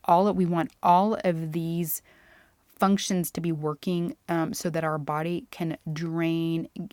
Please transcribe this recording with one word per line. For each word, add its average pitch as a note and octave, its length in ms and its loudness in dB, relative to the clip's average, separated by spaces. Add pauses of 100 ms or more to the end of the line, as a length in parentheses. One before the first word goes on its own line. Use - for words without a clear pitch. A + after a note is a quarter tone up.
All F3+ 220 6
that G3+ 80 2
we F3+ 120 2
want, E3+ 260 0 (120)
all F#3+ 400 6
of D#3+ 300 -2
these E3 480 -4 (640)
functions F#3+ 640 0
to - 80 -6
be E3+ 140 0
working, D#3 640 -2 (100)
um, E3 260 -2
so - 160 -4
that D#3+ 140 -4
our D#3 140 -2
body D#3 540 -4
can E3 260 -6 (160)
drain, E3 720 -2 (260)